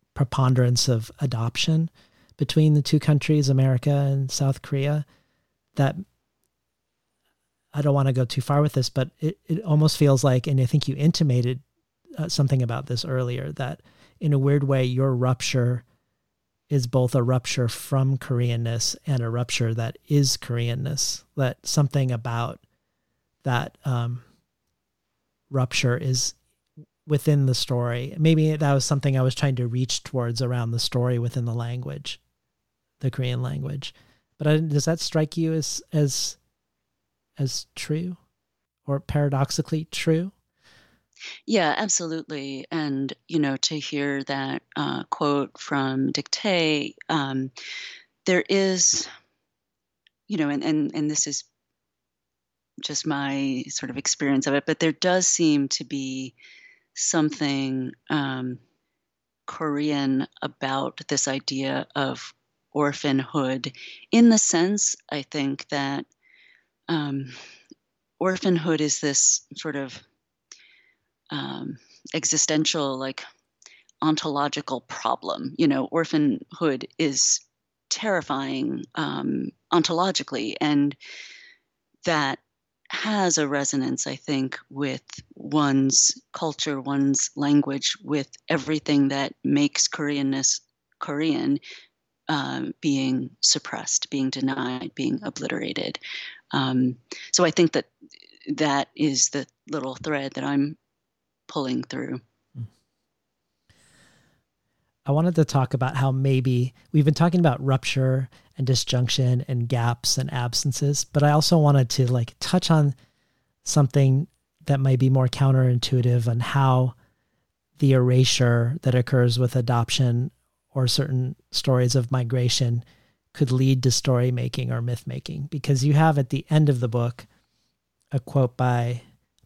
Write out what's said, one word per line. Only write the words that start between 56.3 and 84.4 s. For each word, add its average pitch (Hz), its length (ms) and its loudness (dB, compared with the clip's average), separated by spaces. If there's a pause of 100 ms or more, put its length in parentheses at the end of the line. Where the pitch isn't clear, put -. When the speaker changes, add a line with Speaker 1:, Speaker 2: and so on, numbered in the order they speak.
Speaker 2:
something, 139 960 -2 (180)
um, 131 480 -4 (880)
Korean 143 800 -2 (160)
about 135 680 -6
this - 180 -2
idea 135 680 -6
of 135 400 -6 (380)
orphanhood 135 1000 -2 (400)
in 233 160 8
the 220 80 6
sense, 190 580 0 (140)
I 143 140 -6
think, 139 480 -6
that, 139 340 -4 (840)
um, 139 440 -4 (840)
orphanhood 170 640 0
is 147 180 -2
this - 540 0
sort 143 220 -8
of, 135 220 -10 (1300)
um, 139 480 -10 (360)
existential, 156 840 0
like, 135 260 -8 (800)
ontological 147 800 -2
problem. - 720 -6
You 165 120 4
know, 135 180 0
orphanhood 151 1000 -2 (120)
is 139 420 0 (480)
terrifying, 135 960 -4 (100)
um, - 560 -4 (220)
ontologically, 160 880 0
and 147 340 2 (1080)
that 151 340 0 (500)
has 196 480 0
a 147 120 0
resonance, 135 580 -4
I 139 80 -6
think, 135 420 -4 (140)